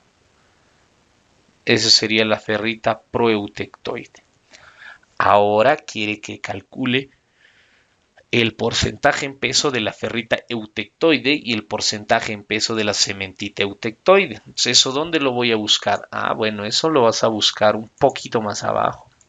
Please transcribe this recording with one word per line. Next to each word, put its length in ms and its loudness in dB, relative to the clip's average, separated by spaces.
Esa 240 2
sería 360 4
la 140 0
ferrita 600 -2
proeutectoide. 1200 -4
Ahora 600 4
quiere 420 -6
que 200 -12
calcule 720 -4
el 260 2
porcentaje 720 0
en 120 -10
peso 340 -2
de 80 -2
la 140 -2
ferrita 460 -4
eutectoide 920 -2
y 120 -4
el 100 -4
porcentaje 680 -4
en 100 -12
peso 320 -4
de 80 -2
la 100 0
cementita 680 -4
eutectoide. 760 2
Entonces, 420 0
¿eso 120 2
dónde 280 -2
lo 120 0
voy 200 0
a 40 4
buscar? 560 0
Ah, 220 -2
bueno, 320 -2
eso 240 0
lo 140 4
vas 200 2
a 40 4
buscar 480 2
un 120 -8
poquito 540 0
más 220 -6
abajo. 460 -2